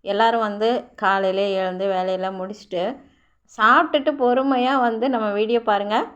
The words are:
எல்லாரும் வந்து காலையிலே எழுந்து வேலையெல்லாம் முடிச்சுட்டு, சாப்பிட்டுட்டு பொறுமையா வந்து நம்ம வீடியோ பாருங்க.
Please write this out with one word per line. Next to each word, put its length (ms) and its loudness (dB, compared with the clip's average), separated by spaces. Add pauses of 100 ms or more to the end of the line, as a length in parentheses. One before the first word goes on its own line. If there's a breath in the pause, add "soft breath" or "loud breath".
எல்லாரும் 360 0
வந்து 280 -2 (280)
காலையிலே 560 0
எழுந்து 360 -4
வேலையெல்லாம் 520 -4
முடிச்சுட்டு, 420 -8 (760 soft breath)
சாப்பிட்டுட்டு 580 4
பொறுமையா 640 2
வந்து 280 0
நம்ம 240 -2
வீடியோ 300 0
பாருங்க. 340 0 (200)